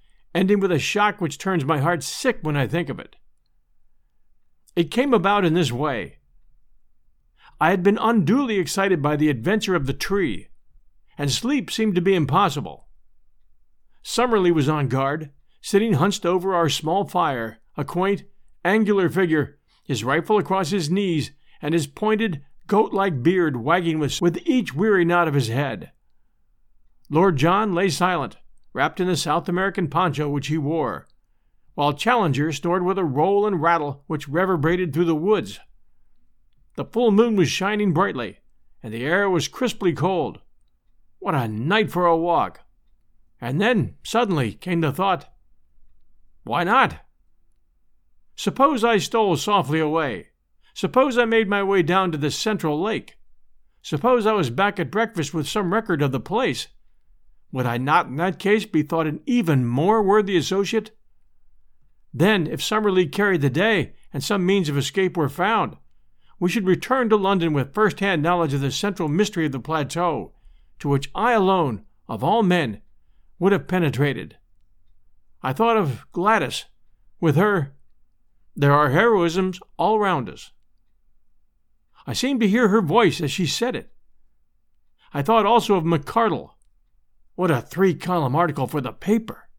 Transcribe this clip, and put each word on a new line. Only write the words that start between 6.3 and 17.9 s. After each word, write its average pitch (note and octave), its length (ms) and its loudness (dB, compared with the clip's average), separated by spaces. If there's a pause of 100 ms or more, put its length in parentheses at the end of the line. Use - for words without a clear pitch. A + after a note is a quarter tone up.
I D#3 100 2
had F#3+ 120 0
been G3+ 160 4
unduly A3 600 2
excited F#3 420 0
by D3 140 0
the D3+ 120 2
adventure E3+ 460 0
of D3 120 0
the C3 60 0
tree, E3+ 540 -4 (720)
and C#3+ 100 -2
sleep A#3 440 -2
seemed G#3+ 240 -2
to F3+ 40 2
be F#3+ 140 2
impossible. C#3+ 720 -2 (1200)
Summerlee A3 480 2
was D3 160 2
on D3+ 180 0
guard, C3+ 460 -4 (280)
sitting G#3+ 340 2
hunched F3+ 300 0
over F3+ 300 0
our E3+ 140 2
small D#3+ 360 -2
fire, C3+ 540 -4 (180)
a D3 80 -4
quaint, F#3 380 -2 (420)